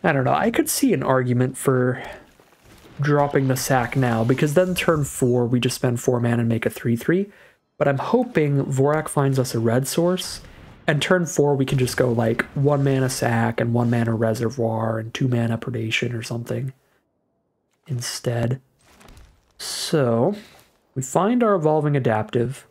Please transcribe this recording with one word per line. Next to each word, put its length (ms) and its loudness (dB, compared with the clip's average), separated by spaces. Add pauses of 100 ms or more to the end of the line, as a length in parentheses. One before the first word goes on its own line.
I 100 2
don't 100 0
know. 100 2
I 180 2
could 180 -2
see 240 0
an 100 -2
argument 540 0
for 440 0 (1000)
dropping 480 2
the 80 0
sack 400 0
now, 260 2
because 300 2
then 200 2
turn 300 0
four, 420 0
we 140 2
just 160 -2
spend 240 0
four 220 0
mana 200 2
and 60 0
make 180 0
a 40 2
three 260 -2
three. 340 0 (480)
But 120 2
I'm 80 0
hoping 680 0
Vorak 460 0
finds 280 2
us 160 -2
a 60 -2
red 260 2
source, 540 -2 (460)
and 160 0
turn 240 2
four, 300 2
we 100 0
can 120 -2
just 200 0
go, 120 2
like, 340 0 (100)
one 320 2
mana 240 2
sack 500 0
and 140 0
one 160 2
mana 240 0
reservoir 840 -2
and 140 -10
two 140 -2
mana 300 0
predation 560 -4
or 100 -8
something 480 -6 (1160)
instead. 760 -4 (960)
So, 760 0 (600)
we 60 -4
find 420 0
our 120 4
Evolving 420 2
Adaptive 720 -2